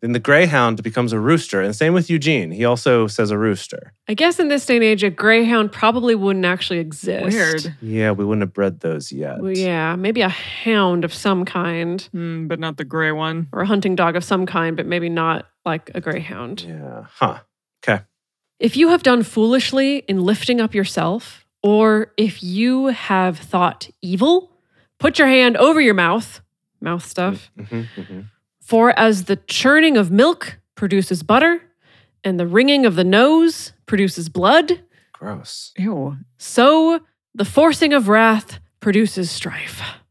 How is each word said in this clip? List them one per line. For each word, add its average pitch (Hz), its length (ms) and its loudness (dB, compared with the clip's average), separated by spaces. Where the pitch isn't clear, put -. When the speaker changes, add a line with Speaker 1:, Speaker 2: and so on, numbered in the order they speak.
Speaker 1:
Then 117 100 -4
the 120 80 0
greyhound 135 600 2
becomes 113 320 -2
a 110 40 0
rooster. 120 440 0
And 101 120 -2
same 156 200 0
with 175 160 0
Eugene. 143 400 0
He 104 160 -2
also 120 400 2
says 104 240 -2
a 104 80 -2
rooster. - 560 -4
Speaker 2:
I 214 80 -4
guess 330 240 0
in 330 100 0
this 285 180 -2
day 247 100 2
and 233 80 4
age, 214 180 2
a 208 60 2
greyhound 220 640 2
probably 233 420 0
wouldn't 196 300 0
actually 180 360 -2
exist. 175 540 -4
Speaker 3:
Weird. 160 460 -2
Speaker 1:
Yeah, 110 320 -2
we 101 140 -4
wouldn't 107 160 0
have 92 100 -6
bred 98 280 -4
those 80 300 -6
yet. - 300 -8
Speaker 2:
Well, 190 160 -6
yeah, 170 400 -4
maybe 214 240 -4
a 190 80 0
hound 185 760 -2
of 165 100 -6
some 190 320 -2
kind. 170 560 -6
Speaker 3:
Hmm, 165 340 -8
but 160 140 -8
not 160 160 -8
the 156 80 -10
gray 156 260 -2
one. 160 440 -4
Speaker 2:
Or - 80 -4
a 190 40 -2
hunting 196 300 0
dog 170 200 0
of 180 80 -4
some 185 200 -2
kind, 165 320 -4
but 165 80 -6
maybe 170 240 -4
not, 165 380 -4
like, 160 300 -6
a 180 80 -6
greyhound. 160 680 -10
Speaker 1:
Yeah. 135 360 -16
Huh. - 240 -4
Okay. 98 200 -2
Speaker 2:
If 233 160 -2
you 320 120 4
have 339 140 2
done 247 200 4
foolishly 262 760 0
in 190 120 -2
lifting 214 400 0
up 220 140 -2
yourself, 190 720 -4
or 214 560 4
if 214 240 -2
you 247 460 0
have 185 500 -2
thought - 500 -2
evil, 269 500 0
put - 200 0
your 269 100 6
hand 254 280 6
over 311 240 6
your 233 140 4
mouth, 185 480 0
mouth 170 220 -6
stuff. 190 540 -6
Speaker 1:
Mm-hmm, 113 420 -10
mm-hmm. 92 200 -14
Speaker 2:
For 226 380 4
as 214 280 2
the 196 100 -2
churning 302 600 2
of 190 140 2
milk 269 480 2
produces 190 480 -2
butter, 302 400 2
and 185 160 -2
the 175 80 -2
wringing 262 360 4
of 196 120 2
the 180 80 2
nose 294 680 2
produces 185 420 -2
blood, 302 520 2
Speaker 1:
Gross. - 640 -14
Speaker 3:
Ew. 147 400 -4
Speaker 2:
so 320 600 2
the 202 120 -4
forcing 302 480 2
of 254 160 2
wrath 220 500 2
produces 196 500 0
strife. - 500 -12